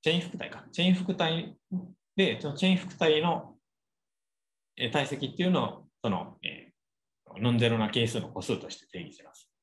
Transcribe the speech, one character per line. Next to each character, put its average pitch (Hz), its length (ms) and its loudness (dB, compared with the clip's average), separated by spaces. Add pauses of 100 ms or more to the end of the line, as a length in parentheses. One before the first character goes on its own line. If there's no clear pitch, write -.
チ - 80 2
ェ 160 60 4
ー - 20 4
ン 175 60 4
複 - 160 -10
体 - 100 -8
か。 - 240 -14
チ - 80 -4
ェ 180 60 4
ー 185 60 8
ン - 20 8
複 185 200 -2
体 165 400 -2 (600)
で、 143 240 2
そ 151 80 -4
の 139 60 -4
チ - 100 -2
ェ 185 60 6
ー - 20 6
ン 180 60 6
複 - 180 -8
体 156 240 4
の、 165 360 -2 (1200)
え 127 80 0
ー、 113 40 0
体 147 160 2
積 139 200 -6
っ - 100 -8
て - 60 0
い - 60 2
う - 20 4
の 127 300 0
を、 - 40 -20 (180)
そ 117 60 0
の、 90 340 -4
え - 300 -10 (560)
ー、 98 140 -8
ノ 120 100 4
ン 120 60 2
ゼ 120 100 4
ロ 113 80 2
な 107 140 0
係 117 180 0
数 117 120 -4
の 85 100 -10
個 - 100 -10
数 98 160 -2
と 80 140 -12
し - 80 -14
て - 80 -20
定 90 180 -12
義 - 120 -18
し - 60 -20
ま - 120 -20
す。 - 160 -20 (120)